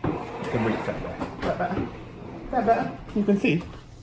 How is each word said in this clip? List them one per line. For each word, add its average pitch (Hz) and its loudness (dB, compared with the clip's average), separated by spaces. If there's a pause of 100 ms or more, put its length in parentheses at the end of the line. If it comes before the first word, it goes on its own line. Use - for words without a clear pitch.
on. - -4
You - -4
can 117 2
reach 107 0
that - -4
way. - -6 (120)
Is - -6
that - 0
better? - 0
Is - -8
that 247 4
better? 220 4 (180)
You 208 4
can 202 6
see. 226 6
Is 170 2 (400)